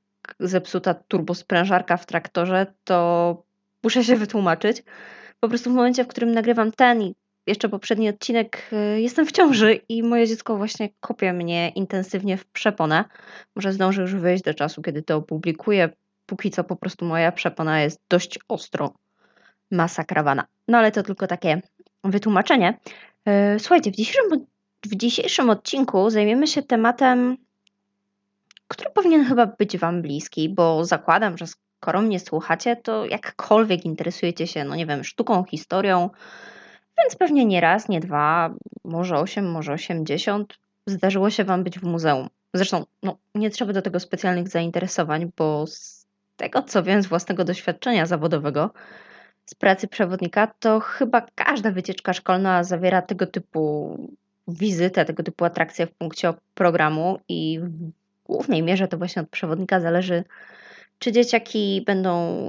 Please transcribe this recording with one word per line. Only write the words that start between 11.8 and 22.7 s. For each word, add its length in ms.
w 80
przeponę. 600
Może 180
zdążę 280
już 140
wyjść 280
do 100
czasu, 280
kiedy 200
to 140
opublikuję. 760
Póki 260
co 120
po 120
prostu 300
moja 260
przepona 500
jest 280
dość 380
ostro 460
masakrowana. 720
No 100
ale 140
to 120
tylko 240
takie 340
wytłumaczenie. 720